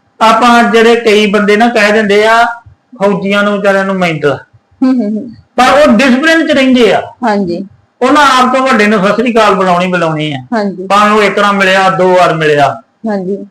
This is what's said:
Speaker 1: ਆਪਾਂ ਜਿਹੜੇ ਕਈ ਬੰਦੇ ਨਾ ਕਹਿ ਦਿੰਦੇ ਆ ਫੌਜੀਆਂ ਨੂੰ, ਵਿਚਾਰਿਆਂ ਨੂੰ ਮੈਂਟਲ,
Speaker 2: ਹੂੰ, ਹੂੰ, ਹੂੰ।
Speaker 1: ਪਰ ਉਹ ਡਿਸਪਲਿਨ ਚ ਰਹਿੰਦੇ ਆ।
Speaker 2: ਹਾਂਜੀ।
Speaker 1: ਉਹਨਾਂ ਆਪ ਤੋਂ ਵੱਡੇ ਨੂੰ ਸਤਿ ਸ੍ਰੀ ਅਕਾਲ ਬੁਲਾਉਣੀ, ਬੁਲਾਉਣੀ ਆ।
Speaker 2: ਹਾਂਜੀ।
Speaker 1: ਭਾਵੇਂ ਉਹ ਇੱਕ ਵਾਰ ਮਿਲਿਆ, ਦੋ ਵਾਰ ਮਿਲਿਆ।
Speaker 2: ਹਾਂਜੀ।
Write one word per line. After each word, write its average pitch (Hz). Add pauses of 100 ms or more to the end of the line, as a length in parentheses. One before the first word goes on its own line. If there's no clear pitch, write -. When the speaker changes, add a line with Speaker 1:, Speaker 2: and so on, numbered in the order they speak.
(220)
Speaker 1:
ਆਪਾਂ 233
ਜਿਹੜੇ 226
ਕਈ 214
ਬੰਦੇ 208
ਨਾ 233
ਕਹਿ 214
ਦਿੰਦੇ 208
ਆ 233 (580)
ਫੌਜੀਆਂ 196
ਨੂੰ, 202
ਵਿਚਾਰਿਆਂ 196
ਨੂੰ 196
ਮੈਂਟਲ, 156 (500)
Speaker 2:
ਹੂੰ, 262
ਹੂੰ, 214
ਹੂੰ। 214 (260)
Speaker 1:
ਪਰ 247 (140)
ਉਹ 262
ਡਿਸਪਲਿਨ 285
ਚ 311
ਰਹਿੰਦੇ 254
ਆ। - (220)
Speaker 2:
ਹਾਂਜੀ। 196 (360)
Speaker 1:
ਉਹਨਾਂ 285
ਆਪ 254
ਤੋਂ 262
ਵੱਡੇ 214
ਨੂੰ 214
ਸਤਿ 196
ਸ੍ਰੀ 233
ਅਕਾਲ 208
ਬੁਲਾਉਣੀ, 180
ਬੁਲਾਉਣੀ 156
ਆ। 135 (160)
Speaker 2:
ਹਾਂਜੀ। 196
Speaker 1:
ਭਾਵੇਂ 208
ਉਹ 214
ਇੱਕ 196
ਵਾਰ 202
ਮਿਲਿਆ, 190
ਦੋ 185
ਵਾਰ 170
ਮਿਲਿਆ। 151 (260)
Speaker 2:
ਹਾਂਜੀ। 196